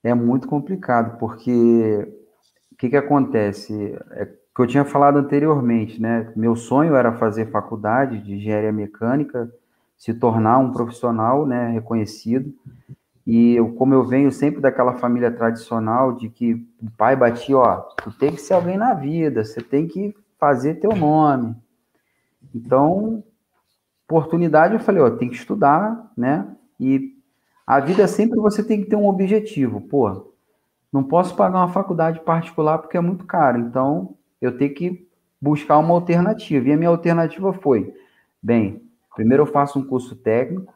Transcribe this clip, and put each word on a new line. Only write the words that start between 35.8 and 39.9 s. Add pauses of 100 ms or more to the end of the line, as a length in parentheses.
alternativa."
E
a
minha
alternativa
foi, (480)
"Bem, (340)
primeiro
eu
faço
um
curso